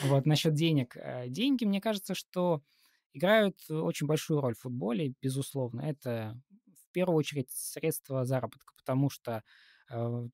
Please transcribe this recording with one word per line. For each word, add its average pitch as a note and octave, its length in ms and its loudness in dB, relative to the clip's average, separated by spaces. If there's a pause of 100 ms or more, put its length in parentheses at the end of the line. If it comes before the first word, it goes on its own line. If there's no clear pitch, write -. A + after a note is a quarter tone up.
Вот, C#3 240 4
насчёт D3+ 280 4
денег. D3 420 2
Э, B2 320 -8
деньги, A#3+ 360 0
мне G3 160 2
кажется, G3 340 -4
что F3 460 0 (540)
играют G3 420 4 (140)
очень D#3 360 -2
большую D3+ 360 2
роль B2 120 0
в - 60 -14
футболе, C#3+ 600 -2
безусловно. C3 600 -4
Это, A#2+ 560 -6 (280)
в - 260 -20
первую F3+ 240 2
очередь, C#3+ 340 0
средство - 760 -4
заработка, - 500 -4
потому C3+ 340 2
что, A2+ 320 -8 (480)
э, A#2+ 420 -4